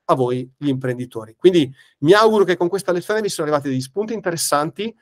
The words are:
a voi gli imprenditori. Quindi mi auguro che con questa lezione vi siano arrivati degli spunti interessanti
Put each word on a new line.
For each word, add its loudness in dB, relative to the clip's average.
a 2
voi -2
gli -4
imprenditori. -6
Quindi 4
mi 4
auguro 6
che 0
con 0
questa -2
lezione -2
vi -2
siano -6
arrivati 0
degli -2
spunti -6
interessanti -4